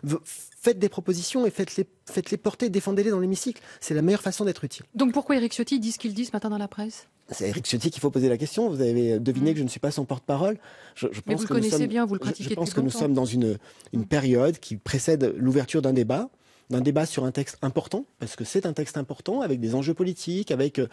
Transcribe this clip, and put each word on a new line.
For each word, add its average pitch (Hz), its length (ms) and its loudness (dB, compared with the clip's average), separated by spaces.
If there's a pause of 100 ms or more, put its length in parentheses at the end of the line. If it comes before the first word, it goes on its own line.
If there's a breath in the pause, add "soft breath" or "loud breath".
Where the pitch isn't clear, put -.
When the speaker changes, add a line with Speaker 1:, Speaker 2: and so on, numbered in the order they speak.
Speaker 1:
V-, 147 200 0
faites - 560 -2
des 196 100 4
propositions 185 560 -2
et 202 40 2
faites-les, - 380 -2 (180)
faites-les - 320 -4
porter, 214 320 -2
défendez-les 202 400 2
dans 190 100 2
l'hémicycle. 190 420 -2 (200 loud breath)
C'est - 120 -4
la 151 80 2
meilleure 190 200 4
façon 202 240 -2
d'être 180 180 -2
utile. - 220 -10 (100)
Speaker 2:
Donc 247 160 4
pourquoi 285 240 2
Éric 233 180 2
Ciotti 247 260 0
dit 220 120 -2
ce - 80 -8
qu'il 214 140 -4
dit 233 120 -4
ce - 60 -10
matin 214 180 -4
dans 208 80 -2
la 202 100 -4
presse ? 214 400 -10 (220)
Speaker 1:
C'est - 160 -4
à - 20 0
Éric 107 180 -4
Ciotti 123 260 0
qu'il - 80 -8
faut 143 120 2
poser 131 180 4
la 120 80 4
question. 208 320 -2
Vous 143 100 -2
avez 120 400 4
deviné 131 320 2
Speaker 2:
Mm. - 20 2
Speaker 1:
que 151 60 -2
je 139 40 0
ne 127 60 -2
suis - 100 -10
pas 147 120 0
son 139 140 -4
porte-parole. 143 520 -2 (380 loud breath)
Je, - 160 -2
je 104 140 -10
Speaker 2:
Mais 208 80 -2
Speaker 1:
pense - 20 2
Speaker 2:
vous 214 60 -2
le 226 60 -4
Speaker 1:
que - 60 -2
nous 240 60 2
Speaker 2:
connaissez 220 180 2
Speaker 1:
sommes, - 100 2
Speaker 2:
bien, 233 180 0
vous 202 80 -2
le 190 60 -2
Speaker 1:
je, - 60 -8
je - 60 0
Speaker 2:
pratiquez 196 240 -6
Speaker 1:
pense 165 140 -2
Speaker 2:
depuis 180 60 -8
Speaker 1:
que 139 60 4
nous 131 60 4
Speaker 2:
longtemps. - 120 -2
Speaker 1:
sommes 147 140 2
dans 131 120 4
une, 113 320 2 (340 loud breath)
une 117 100 0
Speaker 2:
Mm. 104 60 -4
Speaker 1:
période 135 520 4
qui - 180 -10
précède 135 600 0
l'ouverture 135 440 2
d'un 131 120 2
débat, 127 360 2 (400 soft breath)
d'un 127 120 2
débat 147 240 2
sur 139 180 -2
un 127 80 0
texte - 300 -4
important, 165 440 -2 (140)
parce - 160 -8
que 117 80 -8
c'est 190 220 0
un 165 80 -2
texte 151 240 -6
important, 147 440 -4
avec 139 200 0
des 113 120 0
enjeux 139 200 0
politiques, 180 580 -2
avec, 139 280 0
euh, 123 140 2